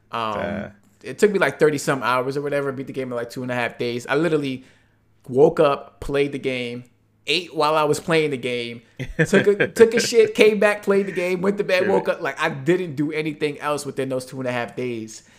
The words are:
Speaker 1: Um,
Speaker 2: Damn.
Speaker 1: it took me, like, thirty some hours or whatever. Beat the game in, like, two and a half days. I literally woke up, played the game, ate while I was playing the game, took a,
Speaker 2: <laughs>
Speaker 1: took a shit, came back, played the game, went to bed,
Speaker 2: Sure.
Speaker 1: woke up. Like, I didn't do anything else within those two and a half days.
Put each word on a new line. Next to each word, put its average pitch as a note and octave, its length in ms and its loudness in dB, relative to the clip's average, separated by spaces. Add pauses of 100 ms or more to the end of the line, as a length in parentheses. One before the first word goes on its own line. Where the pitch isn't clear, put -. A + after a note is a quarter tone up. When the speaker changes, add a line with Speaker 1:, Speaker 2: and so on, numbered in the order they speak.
(120)
Speaker 1:
Um, A2+ 220 -4
Speaker 2:
Damn. F2 380 -6 (320)
Speaker 1:
it B2+ 160 -12
took G#3 120 6
me, F#3+ 80 0
like, C#3 200 0
thirty D3 180 4
some C3+ 260 -2
hours B2+ 340 0
or D3 40 -6
whatever. C#3+ 300 -2
Beat C3 160 -8
the C3+ 60 -12
game C3 180 -6
in, B2 40 -6
like, A#2+ 140 -6
two C3 140 -10
and B2+ 80 -6
a B2 40 -4
half A#2+ 220 -2
days. A#2+ 300 -4
I C3+ 80 0
literally C#3+ 500 -2 (640)
woke D3+ 300 4
up, C#3+ 420 0
played C#3+ 300 0
the C#3 80 -6
game, B2 440 -6 (440)
ate D#3 280 -2
while D3+ 200 2
I D#3 80 4
was D3 160 2
playing D#3 320 0
the C3+ 60 -4
game, A#2+ 440 -6 (440)
took - 220 4
a, G3+ 200 4
Speaker 2:
<laughs> - 120 2
Speaker 1:
took A3 140 8
a F#3+ 60 2
shit, A3 360 4
came A3 240 6
back, G#3 240 2
played G3 240 2
the F#3+ 40 -8
game, F3+ 300 -2
went G3+ 180 0
to G3 40 0
bed, F#3 200 2
Speaker 2:
Sure. F#3+ 60 -2
Speaker 1:
woke F#3+ 200 2
up. E3 120 -2
Like, C#3 200 -6
I D#3+ 80 2
didn't D#3+ 460 -2
do D3 160 -2
anything D3+ 480 -4
else C#3+ 260 -4
within C3+ 240 -4
those B2+ 160 -4
two C3 140 -14
and C3 80 -6
a B2 40 -4
half A#2+ 240 -6
days. A#2 480 -8 (160)